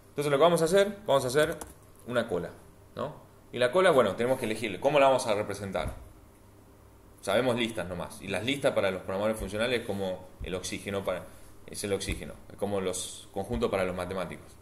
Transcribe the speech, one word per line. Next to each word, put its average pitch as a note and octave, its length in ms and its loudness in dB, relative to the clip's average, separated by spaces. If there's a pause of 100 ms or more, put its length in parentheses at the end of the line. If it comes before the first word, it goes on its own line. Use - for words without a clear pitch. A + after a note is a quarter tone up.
Entonces D3 200 -4
lo C#3 80 2
que C#3+ 60 6
vamos E3+ 180 6
a E3 40 2
hacer, G3 320 2 (100)
vamos C3+ 160 4
a B2+ 40 -2
hacer D3+ 300 2 (500)
una A#2 200 0
cola, - 220 -4 (460)
¿no? C3 200 -8 (380)
Y A#2+ 60 -6
la B2 120 4
cola, F#3 200 6
bueno, A2+ 240 6
tenemos B2 240 0
que A#2+ 60 -2
elegir G#2+ 340 -2
cómo D3 200 4
la C#3 80 8
vamos C3 200 4
a A2 60 4
representar. G2 600 -4 (1300)
Sabemos A#2 340 2
listas A2+ 320 -2
nomás. F2 340 -8
Y F#2+ 60 -12
las G2 160 -4
listas C3+ 300 0
para G2 180 2
los F#2 100 -4
programadores G#2 380 -2
funcionales A2 420 -2
es A#2 60 -12
como F#2+ 400 -4 (160)
el F2 120 -6
oxígeno G2 480 -6
para, F2+ 220 -4 (400)
es - 180 -10
el G2+ 100 0
oxígeno, D#2+ 400 -4 (180)
es - 60 -16
como G2+ 240 -2
los - 520 -6
conjuntos A2 380 -2
para F#2+ 140 0
los F2+ 100 -4
matemáticos. F2+ 520 -6 (140)